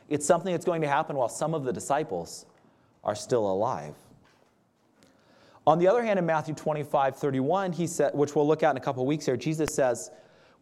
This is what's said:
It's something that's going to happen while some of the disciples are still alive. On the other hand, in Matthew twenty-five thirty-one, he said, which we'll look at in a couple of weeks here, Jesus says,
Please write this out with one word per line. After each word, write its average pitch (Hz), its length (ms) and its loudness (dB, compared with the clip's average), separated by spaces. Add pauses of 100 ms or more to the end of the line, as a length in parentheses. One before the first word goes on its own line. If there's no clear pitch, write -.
It's 147 180 -4
something 175 260 2
that's 165 120 -2
going 165 180 0
to 147 60 0
happen 147 280 -2
while 123 120 0
some 156 260 -4
of 147 100 -4
the 123 80 0
disciples 101 720 -4 (560)
are 104 120 -2
still 107 360 0
alive. 95 440 -2 (1700)
On 160 120 8
the 175 80 4
other 233 160 6
hand, 208 160 2
in 175 80 0
Matthew 156 280 -2
twenty-five 143 640 -2
thirty-one, 151 560 0
he 160 140 -2
said, 143 280 0
which 147 200 0
we'll 147 120 4
look 156 160 2
at 156 100 6
in 131 40 -4
a 127 40 -8
couple 127 220 -4
of 131 40 0
weeks 151 200 -2
here, 131 100 2
Jesus 156 380 -2
says, 127 360 0 (520)